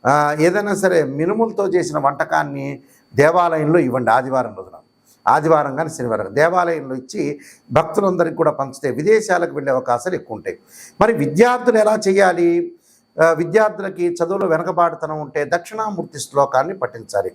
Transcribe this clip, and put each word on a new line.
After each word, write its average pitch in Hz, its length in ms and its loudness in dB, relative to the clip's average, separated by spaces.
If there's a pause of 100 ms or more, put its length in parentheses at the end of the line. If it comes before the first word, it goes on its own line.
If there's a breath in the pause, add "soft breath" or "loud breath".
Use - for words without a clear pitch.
ఆ, 139 40 4 (320)
ఏదైనా 202 280 0 (100)
సరే 185 160 4 (180)
మినుములతో 208 480 -2 (100)
చేసిన 156 300 -2
వంటకాన్ని 143 600 -2 (480 soft breath)
దేవాలయంలో 165 720 4
ఇవ్వండి 120 240 0
ఆదివారం 127 480 0
రోజున. 92 180 -18 (560 soft breath)
ఆదివారం 151 460 2
కానీ 160 180 -4
శనివారం 107 420 -4
దేవాలయంలో 165 640 0
ఇచ్చి - 220 -8 (540 loud breath)
భక్తులందరికీ 170 640 0
కూడా 151 200 2
పంచితే 135 280 -6 (100)
విదేశాలకు 180 580 2
వెళ్ళే 139 180 -4
అవకాశాలు 127 440 -2
ఎక్కువ 110 180 -12
ఉంటాయి. 90 200 -10 (440 loud breath)
మరి 220 120 4 (100)
విద్యార్థులు 233 600 2
ఎలా 214 120 2 (120)
చేయాలి? 180 420 4 (760 soft breath)
ఆ, 165 40 6 (140)
విద్యార్థులకి 180 680 0 (120)
చదువులో 185 340 -2
వెనకబాటుతనం 160 720 -2
ఉంటే 139 180 -4 (120)
దక్షిణామూర్తి 196 720 -8
శ్లోకాన్ని 139 580 0
పఠించాలి. 104 520 -6